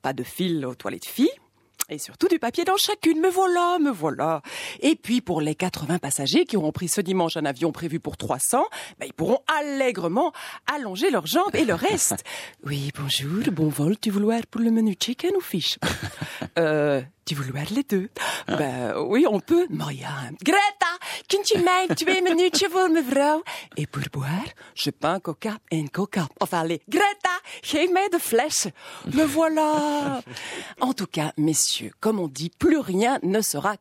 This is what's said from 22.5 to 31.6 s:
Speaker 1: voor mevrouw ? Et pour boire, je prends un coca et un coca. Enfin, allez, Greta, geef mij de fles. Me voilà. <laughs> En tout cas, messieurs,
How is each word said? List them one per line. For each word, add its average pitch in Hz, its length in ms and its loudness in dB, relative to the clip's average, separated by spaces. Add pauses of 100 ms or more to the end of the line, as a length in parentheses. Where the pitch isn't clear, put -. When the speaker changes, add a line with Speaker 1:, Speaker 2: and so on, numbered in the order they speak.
Speaker 1:
voor 370 200 4
mevrouw ? 294 520 4 (340)
Et 151 100 -2
pour 139 160 -6 (100)
boire, 151 400 -4 (220)
je - 160 -2
prends 156 240 0
un 190 60 -2
coca 208 380 -6 (120)
et 160 100 0
un 147 80 -4
coca. 185 380 -2 (140)
Enfin, 180 200 0
allez, 165 280 -2
Greta, 392 520 2 (220)
geef 320 280 2
mij 370 200 4
de 349 80 0
fles. 233 540 0 (420)
Me 311 100 6
voilà. 302 960 2 (280)
<laughs> - 320 -12
En 254 120 2
tout 185 180 -4
cas, 156 260 -2
messieurs, 151 640 0